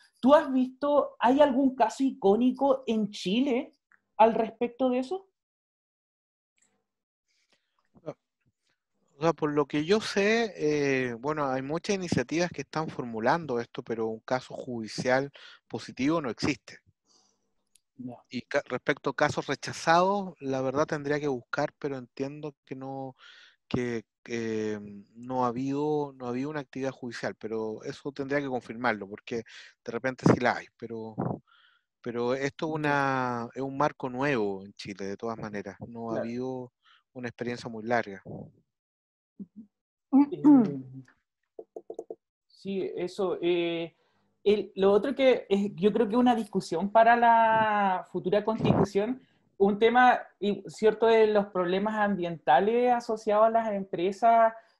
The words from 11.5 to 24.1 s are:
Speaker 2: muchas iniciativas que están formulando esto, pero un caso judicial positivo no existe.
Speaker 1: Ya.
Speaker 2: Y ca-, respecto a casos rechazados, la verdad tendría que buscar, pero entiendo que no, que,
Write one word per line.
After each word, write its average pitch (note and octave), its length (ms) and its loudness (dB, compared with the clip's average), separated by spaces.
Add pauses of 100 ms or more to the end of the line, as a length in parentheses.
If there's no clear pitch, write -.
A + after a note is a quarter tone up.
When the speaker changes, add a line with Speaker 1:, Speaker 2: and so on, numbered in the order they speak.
Speaker 2:
muchas D#3+ 340 -4
iniciativas E3+ 560 -2
que - 100 -10
están D#3 280 -6
formulando B2+ 720 -2
esto, - 200 -12
pero A2+ 260 -4
un A2+ 120 -8
caso - 340 -6
judicial B2+ 800 -4 (380)
positivo C3 520 -4
no C3+ 80 -6
existe. - 500 -6 (1200)
Speaker 1:
Ya. B2 180 -14 (140)
Speaker 2:
Y B2 120 -10
ca-, - 240 -4
respecto C#3 460 -4
a - 40 -14
casos D3 320 -2
rechazados, F3+ 920 0
la C3+ 200 -6
verdad C3 240 -2
tendría D3 320 -4
que D3 120 -4
buscar, C#3 500 -6
pero C#3 180 -8
entiendo C#3 560 -10 (120)
que C#3 100 -12
no, C3+ 400 -12 (540)
que, A#2+ 340 -4 (240)